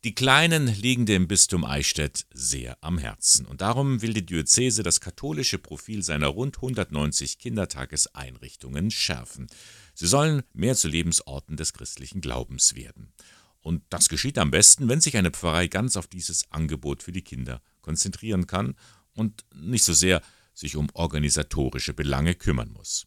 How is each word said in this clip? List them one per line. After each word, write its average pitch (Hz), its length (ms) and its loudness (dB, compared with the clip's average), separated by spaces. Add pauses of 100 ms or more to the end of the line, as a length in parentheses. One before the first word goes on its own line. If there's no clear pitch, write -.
Die 113 100 -2
Kleinen 147 520 6
liegen 120 380 2
dem 92 220 6
Bistum 90 380 4
Eichstätt 71 680 -2
sehr 64 460 -6
am 82 180 -4
Herzen. - 480 0
Und 67 140 -12
darum 123 420 0
will 113 120 -2
die 98 120 -2
Diözese 107 560 2
das 87 200 0
katholische 139 560 -4
Profil 98 460 -8
seiner 76 240 0
rund 110 340 -4
hundertneunzig 76 760 -4
Kindertageseinrichtungen 69 1500 -6
schärfen. 64 560 -6 (460)
Sie 85 140 -4
sollen 143 360 4 (100)
mehr 117 220 0
zu 85 120 0
Lebensorten 76 680 -2
des 76 160 -4
christlichen - 480 -12
Glaubens 64 560 0
werden. - 340 -18 (500)
Und 80 280 -2
das 87 180 2
geschieht 131 300 -2
am 76 140 2
besten, 104 360 8
wenn 147 140 2
sich 123 160 2
eine 90 140 4
Pfarrei 87 360 0
ganz 90 300 -2
auf 87 100 -8
dieses - 420 -6
Angebot 73 540 -4
für 90 80 -12
die 90 100 -8
Kinder 64 380 -10 (220)
konzentrieren 92 680 -4
kann 113 280 -4 (420)
und 110 260 -4 (100)
nicht 98 300 -2
so 90 80 2
sehr 87 300 4 (320)
sich 76 240 -8
um 73 160 0
organisatorische 73 1000 -2
Belange 71 420 0
kümmern 58 360 -2
muss. - 360 -8